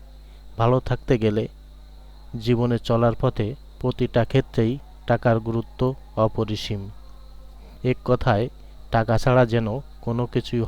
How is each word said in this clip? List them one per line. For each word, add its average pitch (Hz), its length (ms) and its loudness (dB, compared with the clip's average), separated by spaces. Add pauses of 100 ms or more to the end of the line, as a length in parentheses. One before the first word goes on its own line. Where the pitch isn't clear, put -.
(600)
ভালো 123 180 4 (100)
থাকতে 127 260 0 (100)
গেলে 110 200 2 (1000)
জীবনে 120 320 2 (120)
চলার 117 340 4
পথে 120 240 0 (340)
প্রতিটা 123 500 0
ক্ষেত্রেই 123 420 2 (380)
টাকার 117 260 4 (100)
গুরুত্ব 113 340 -4 (440)
অপরিসীম। 107 580 -2 (1080)
এক - 80 -2 (100)
কথায়, 120 360 2 (500)
টাকা 113 280 2
ছাড়া 127 300 6
যেন 113 160 0 (360)
কোনো 117 180 -2 (100)
কিছুই 117 360 -2